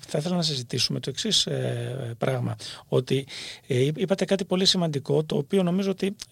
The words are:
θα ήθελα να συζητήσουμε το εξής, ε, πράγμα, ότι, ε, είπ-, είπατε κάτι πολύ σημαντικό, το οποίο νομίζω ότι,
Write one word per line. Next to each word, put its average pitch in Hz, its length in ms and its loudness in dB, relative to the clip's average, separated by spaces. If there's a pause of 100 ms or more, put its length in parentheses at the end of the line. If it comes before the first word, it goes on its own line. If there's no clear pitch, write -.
θα - 120 -2
ήθελα 175 180 0
να 175 60 2
συζητήσουμε 135 580 -2
το 139 100 -4
εξής, - 360 0
ε, 123 720 -4
πράγμα, 123 380 0 (320)
ότι, 135 380 2 (400)
ε, 127 180 2
είπ-, 151 140 0
είπατε 190 260 0
κάτι 190 200 0
πολύ 185 200 2
σημαντικό, 156 600 2
το 156 120 -2
οποίο 185 260 2
νομίζω 190 280 2
ότι, 190 260 -2 (160)